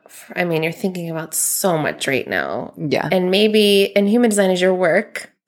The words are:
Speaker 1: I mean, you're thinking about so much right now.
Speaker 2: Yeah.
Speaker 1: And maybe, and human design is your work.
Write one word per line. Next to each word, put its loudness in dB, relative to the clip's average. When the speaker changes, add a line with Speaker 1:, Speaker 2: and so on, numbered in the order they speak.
Speaker 1:
I -2
mean, -2
you're -2
thinking -6
about -8
so -2
much -4
right -2
now. -4
Speaker 2:
Yeah. -2
Speaker 1:
And 2
maybe, 4
and 4
human 4
design 2
is 2
your 4
work. -2